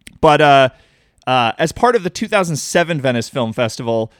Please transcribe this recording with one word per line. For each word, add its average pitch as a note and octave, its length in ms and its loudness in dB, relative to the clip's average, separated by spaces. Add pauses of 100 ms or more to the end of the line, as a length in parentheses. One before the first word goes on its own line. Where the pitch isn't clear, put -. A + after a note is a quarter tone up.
(200)
But, D3+ 220 4
uh, C#3 280 6 (580)
uh, B2 320 0
as D#3+ 120 -2
part A#3+ 240 0
of F#3+ 80 -4
the F3 60 -8
two - 180 -8
thousand F3+ 280 -2
seven E3+ 440 -2
Venice B2 300 -4
Film A2+ 240 -6
Festival, A#2 680 -4